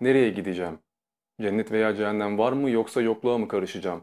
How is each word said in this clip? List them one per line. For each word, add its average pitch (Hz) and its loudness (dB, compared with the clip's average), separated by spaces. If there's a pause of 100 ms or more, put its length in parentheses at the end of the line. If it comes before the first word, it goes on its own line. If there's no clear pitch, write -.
Nereye 127 4
gideceğim? 90 -6 (600)
Cennet 107 -2
veya 110 2
cehennem 104 -2
var 120 2
mı 139 0
yoksa 113 0
yokluğa 117 0
mı 110 -2
karışacağım? 92 -4